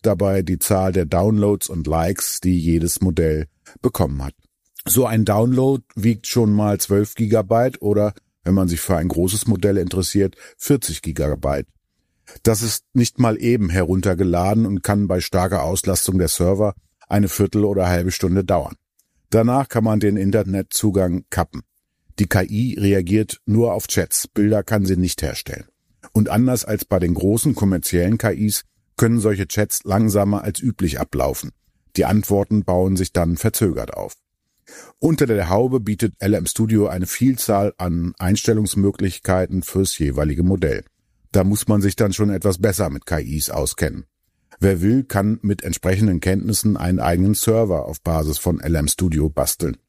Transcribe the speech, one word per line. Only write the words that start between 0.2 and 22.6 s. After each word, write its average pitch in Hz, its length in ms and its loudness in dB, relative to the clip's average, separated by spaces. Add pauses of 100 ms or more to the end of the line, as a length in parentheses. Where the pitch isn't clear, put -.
die 87 180 -2
Zahl 95 340 0
der 90 120 0
Downloads 104 640 0
und 82 180 -6
Likes, 82 540 -2
die 92 180 2
jedes 82 440 0
Modell 80 460 0 (340)
bekommen 69 420 -2
hat. 69 100 -8 (520)
So 127 200 2
ein 110 200 2
Download 127 580 2 (120)
wiegt 110 320 -2
schon 110 260 2
mal 104 260 2
zwölf 101 360 0
Gigabyte 113 680 0
oder, 104 320 0 (320)
wenn 87 80 2
man 92 160 2
sich 85 100 -2
für 95 160 -2
ein 80 140 0
großes 92 380 -2
Modell 101 300 2
interessiert, 92 600 -2 (200)
vierzig 123 440 -2
Gigabyte. 71 680 -4 (760)
Das 107 180 2
ist 113 320 -6
nicht 120 260 0
mal 113 220 2
eben 113 280 2
heruntergeladen 92 960 2
und 98 160 -2
kann 104 280 0
bei 90 100 0
starker 90 440 -2
Auslastung 92 540 0
der 85 120 2
Server 98 440 0 (360)
eine 104 180 2
Viertel 104 380 0
oder 95 240 2
halbe 90 220 0
Stunde 92 340 0
dauern. 90 300 -2 (540)
Danach 123 380 2
kann 113 160 -2
man 107 160 2
den 104 160 2
Internetzugang 95 1120 0
kappen. - 340 -4 (560)
Die 98 80 2
K 92 160 2
I 113 340 -4